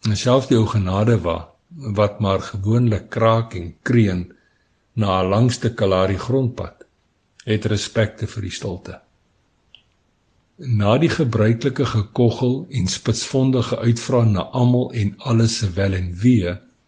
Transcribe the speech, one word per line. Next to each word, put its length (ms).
En 160
selfs 300
die 100
ou 80
genadewa, 840
wat 500
maar 220
gewoonlik 680
kraak 440
en 300
kreun 500
na 280
'n 80
langste 440
Kalahari 440
grondpad, 680
het 220
respekte 640
vir 140
die 100
stilte. 480
Na 400
die 120
gebruikelike 760
gekoggel 840
en 180
spitsvondige 920
uitvra 460
na 180
almal 500
en 260
alles 400
se 140
wel 220
en 220
wee, 420